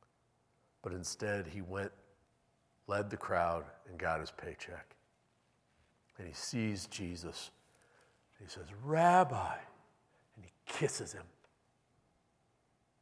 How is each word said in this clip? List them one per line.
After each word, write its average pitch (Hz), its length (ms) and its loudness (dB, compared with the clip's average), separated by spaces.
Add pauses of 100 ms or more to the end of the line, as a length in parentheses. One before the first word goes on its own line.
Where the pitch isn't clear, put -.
(840)
But 92 100 -4
instead, 95 560 -4
he 98 120 -10
went, 95 300 -6 (960)
led 104 240 0
the 107 60 -4
crowd, 85 480 2 (240)
and 90 100 -12
got 82 220 2
his 80 100 -6
paycheck. 82 640 -12 (1200)
And 90 120 -10
he 71 60 -12
sees 107 520 -2
Jesus. 87 640 -8 (880)
And 98 80 -16
he - 60 -14
says, 90 200 -14 (120)
"Rabbi," 160 760 6 (760)
and - 80 -18
he 90 80 -20 (140)
kisses - 460 -2
him 87 140 -14 (1800)